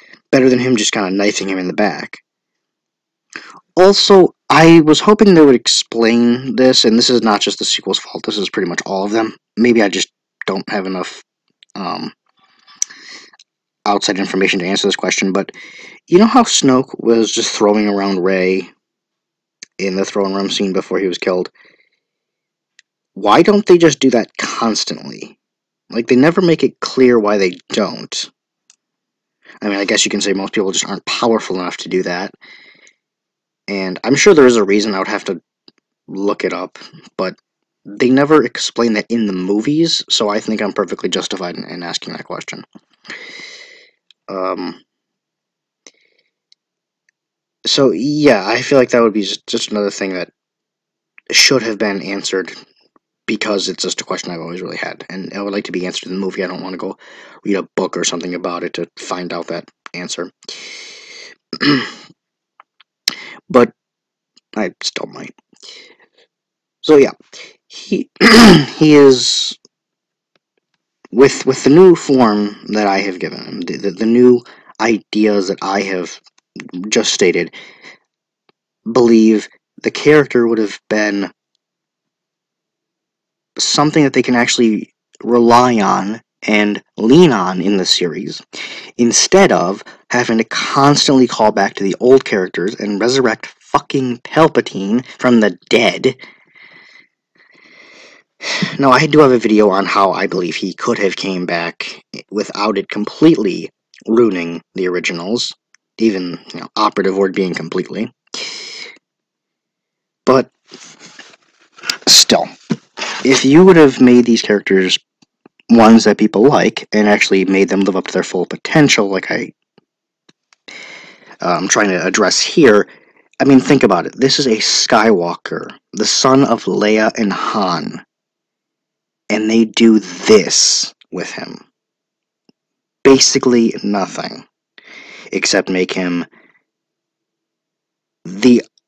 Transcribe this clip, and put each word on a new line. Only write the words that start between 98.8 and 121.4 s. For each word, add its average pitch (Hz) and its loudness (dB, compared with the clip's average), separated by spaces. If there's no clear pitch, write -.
I 131 4
do 151 4
have 143 6
a 123 4
video 107 4
on 95 0
how 98 0
I 90 -4
believe 90 -6
he - -8
could 113 -6
have 98 -2
came 92 -6
back 85 -8
without 101 -4
it 98 -6
completely 107 0
ruining 95 0
the 92 -4
originals, 90 -6
even, 92 -2
you 85 -16
know, - -16
operative 98 -2
word 95 -2
being 95 -2
completely. - -8
But 127 2
still, - 2
if 131 2
you 147 8
would 185 8
have 143 6
made 123 6
these 117 2
characters 95 0
ones 113 8
that 104 2
people 104 0
like 110 2
and 104 2
actually 101 2
made 95 2
them 98 0
live 98 -2
up 90 -6
to - -14
their 92 -2
full 90 -4
potential, 123 0
like 95 -6
I, 107 -6
uh, - -10